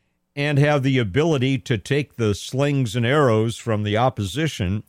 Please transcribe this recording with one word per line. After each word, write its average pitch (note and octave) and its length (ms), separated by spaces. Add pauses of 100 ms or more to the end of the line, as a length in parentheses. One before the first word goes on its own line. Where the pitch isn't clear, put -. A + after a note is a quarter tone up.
(340)
and C#3+ 240
have D3 240
the C3+ 160
ability C3 600
to A#2+ 200
take C#3 380
the G#2+ 180
slings C3 640
and A#2+ 100
arrows A#2 520
from G#2+ 260
the G#2 140
opposition A2 920